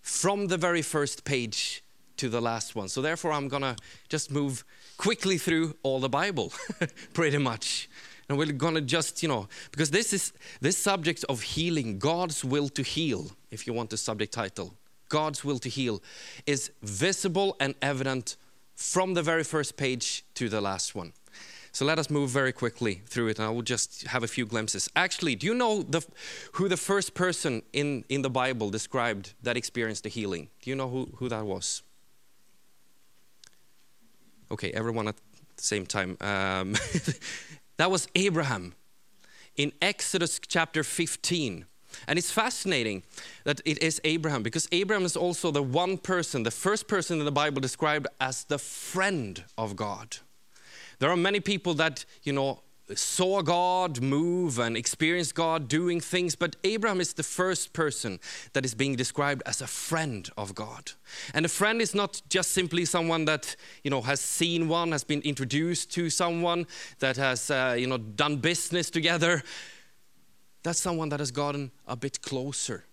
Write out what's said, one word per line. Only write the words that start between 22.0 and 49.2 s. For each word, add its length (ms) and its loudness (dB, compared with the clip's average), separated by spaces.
move 220 2
very 220 4
quickly 540 -2
through 220 0
it, 120 0
and 60 2
I 40 0
will 120 -2
just 420 -2
have 180 0
a 60 -2
few 180 -2
glimpses. 480 -2
Actually, 400 2
do 120 -4
you 80 2
know 280 2
the, 200 0
who 160 2
the 80 2
first 380 0
person 480 0
in, 360 0
in 140 0
the 80 0
Bible 400 0
described 720 -2
that 140 2
experienced 480 -2
the 40 -4
healing? 400 -4
Do 80 -6
you 60 -2
know 120 -2
who, 280 -4
who 120 -4
that 160 -4
was? 380 -4
Okay, 180 -4
everyone 380 -2
at 80 -4
the 460 -18
same 220 0
time. 360 -2
Um, 540 0
<laughs> 500 -14
that 140 4
was 240 0
Abraham 600 0
in 160 0
Exodus 640 0
chapter 380 2
fifteen. 840 -2
And 120 2
it's 120 -2
fascinating 720 0
that 200 0
it 180 2
is 220 2
Abraham, 380 2
because 300 -2
Abraham 320 2
is 120 0
also 340 0
the 120 2
one 360 2
person, 440 0
the 80 2
first 380 0
person 300 0
in 60 0
the 80 2
Bible 280 2
described 460 0
as 240 -2
the 140 0
friend 840 -2